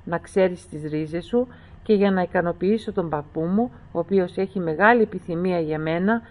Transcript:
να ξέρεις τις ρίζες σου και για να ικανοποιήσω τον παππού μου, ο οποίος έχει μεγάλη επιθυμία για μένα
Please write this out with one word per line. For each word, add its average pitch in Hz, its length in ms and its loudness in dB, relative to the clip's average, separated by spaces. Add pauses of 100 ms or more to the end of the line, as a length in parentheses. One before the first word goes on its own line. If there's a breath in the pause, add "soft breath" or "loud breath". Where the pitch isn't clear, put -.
να 170 140 -6
ξέρεις 185 500 0
τις 151 160 -12
ρίζες 156 420 -6
σου 247 220 0 (360 loud breath)
και 220 100 2
για 196 180 4
να 185 100 2
ικανοποιήσω 180 720 0
τον 170 160 -2
παππού 147 320 -6
μου, 202 300 0 (200 loud breath)
ο 170 80 -4
οποίος 180 380 0
έχει 190 220 -4
μεγάλη 190 420 4
επιθυμία 180 580 -2
για 156 200 -4
μένα 180 520 0